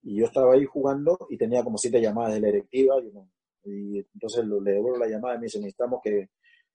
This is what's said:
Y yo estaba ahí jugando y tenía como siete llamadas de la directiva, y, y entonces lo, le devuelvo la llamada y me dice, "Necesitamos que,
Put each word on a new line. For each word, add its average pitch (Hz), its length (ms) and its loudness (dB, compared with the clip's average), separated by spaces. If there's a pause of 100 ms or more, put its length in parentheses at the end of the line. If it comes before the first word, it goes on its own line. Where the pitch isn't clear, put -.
Y 104 140 -8
yo 110 80 2
estaba 127 300 4
ahí 139 100 6
jugando 143 640 -2
y - 80 -10
tenía 117 240 0
como 113 160 -4
siete 120 220 2
llamadas 110 340 0
de 107 60 -2
la 104 80 2
directiva, 131 520 2
y, 101 1000 -12
y 101 140 -10
entonces 113 320 -4
lo, 104 160 -2
le 98 120 2
devuelvo 117 260 0
la 117 100 0
llamada 117 280 -4
y - 20 -6
me 117 60 -10
dice, 110 140 -8
"Necesitamos 120 460 -4
que, 101 240 -2 (460)